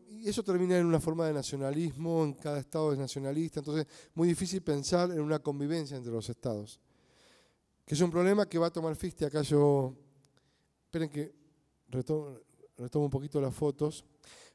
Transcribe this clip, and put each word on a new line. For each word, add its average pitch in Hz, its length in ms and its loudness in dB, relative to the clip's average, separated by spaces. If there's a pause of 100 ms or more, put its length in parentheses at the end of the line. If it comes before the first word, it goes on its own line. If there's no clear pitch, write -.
y 220 200 -8
eso 226 140 0
termina 180 360 4
en 170 80 6
una 165 140 6
forma 160 260 0
de 156 60 2
nacionalismo, 147 920 -2
en 143 100 -2
cada 147 240 -6
estado 156 340 -2
es 135 60 0
nacionalista, 139 640 -4
entonces 147 260 -4 (280)
muy 165 140 4
difícil 180 340 0
pensar 175 480 0
en 160 100 -2
una 151 180 0
convivencia 147 580 -4
entre 120 160 -8
los 113 160 -4
estados. 110 520 -6 (1040)
Que 156 100 -6
es 143 60 -2
un 180 100 4
problema 185 380 4
que 170 100 -2
va 165 80 4
a 170 60 -2
tomar 160 240 -2
Fichte, 160 300 -4
acá 143 160 0
yo, 139 520 4 (880)
esperen 160 240 -4
que 147 240 -6 (560)
reto-, 135 540 -4 (340)
retomo 135 280 0
un 139 60 0
poquito 143 300 -2
las 131 140 -2
fotos. 147 500 -2 (500)